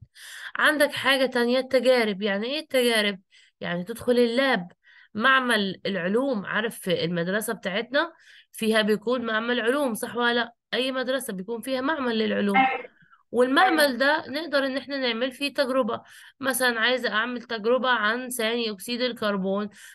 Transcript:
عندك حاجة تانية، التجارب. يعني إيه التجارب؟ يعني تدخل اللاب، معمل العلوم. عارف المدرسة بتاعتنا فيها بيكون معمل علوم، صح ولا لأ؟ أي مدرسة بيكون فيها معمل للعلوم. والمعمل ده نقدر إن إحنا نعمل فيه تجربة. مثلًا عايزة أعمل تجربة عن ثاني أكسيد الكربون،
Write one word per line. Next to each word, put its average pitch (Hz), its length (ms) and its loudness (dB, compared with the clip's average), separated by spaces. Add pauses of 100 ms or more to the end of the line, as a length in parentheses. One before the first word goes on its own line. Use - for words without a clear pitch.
(560)
عندك 285 360 2
حاجة 269 340 2
تانية، 247 340 2
التجارب. 247 600 2
يعني 208 260 -2
إيه 285 120 -4
التجارب؟ 233 600 2 (400)
يعني 175 240 -4
تدخل 233 360 0
اللاب، 240 520 2 (420)
معمل 233 720 2
العلوم. 196 600 -2
عارف 214 440 -4
المدرسة 180 640 -2
بتاعتنا 233 600 -4 (380)
فيها 220 300 2
بيكون 226 440 0
معمل 226 340 -2
علوم، 247 340 0
صح 226 220 -8
ولا 240 180 2
لأ؟ 233 200 -2 (200)
أي 254 180 -2
مدرسة 254 420 -4
بيكون 196 280 -8
فيها 262 200 -4
معمل 262 380 -2
للعلوم. 202 380 0 (760)
والمعمل 277 680 4
ده 285 300 2
نقدر 277 380 -2
إن 262 120 -2
إحنا 269 200 -8
نعمل 247 340 -2
فيه 277 220 -6
تجربة. 247 480 0 (380)
مثلًا 254 400 0
عايزة 240 320 0
أعمل 233 300 -2
تجربة 233 480 0
عن 240 400 0
ثاني 233 420 -2
أكسيد 233 300 -6
الكربون، 208 680 -2 (260)